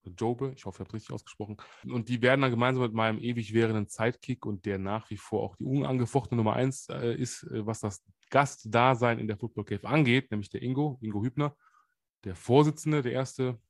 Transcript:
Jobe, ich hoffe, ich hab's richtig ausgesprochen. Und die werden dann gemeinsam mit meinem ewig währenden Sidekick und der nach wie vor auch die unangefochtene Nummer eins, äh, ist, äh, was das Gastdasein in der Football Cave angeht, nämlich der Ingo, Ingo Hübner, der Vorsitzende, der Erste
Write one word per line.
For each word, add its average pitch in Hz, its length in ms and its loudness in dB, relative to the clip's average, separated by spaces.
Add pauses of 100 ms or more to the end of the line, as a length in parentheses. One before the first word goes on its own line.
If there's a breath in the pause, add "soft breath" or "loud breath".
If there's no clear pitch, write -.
(180)
Jobe, 123 380 -2
ich - 80 -20
hoffe, 98 140 -12
ich 95 80 -10
hab's - 80 -14
richtig 110 200 -12
ausgesprochen. 107 440 -12 (280 loud breath)
Und 120 220 -4
die 120 140 -2
werden 127 180 6
dann 131 120 4
gemeinsam 127 320 2
mit 110 100 0
meinem 110 260 2
ewig 113 340 -4
währenden 110 360 2
Sidekick - 560 -4
und 101 200 -6
der 101 120 -2
nach 98 320 -6
wie 104 80 -8
vor 107 260 -4
auch 107 140 -8
die - 80 -10
unangefochtene 131 720 0
Nummer 110 160 2
eins, 131 340 -2
äh, 120 260 -4
ist, - 300 -6
äh, 113 220 -6
was 110 160 -6
das - 240 -8 (240)
Gastdasein 120 920 4
in 110 80 -4
der 107 100 -4
Football 107 280 -6
Cave 101 200 -8
angeht, 131 460 4
nämlich 104 180 -6
der - 120 -8
Ingo, 131 400 -2
Ingo 104 220 -4
Hübner, 143 340 -2 (680 soft breath)
der 92 140 -8
Vorsitzende, 151 640 4
der 120 100 -4
Erste 127 480 -4 (100)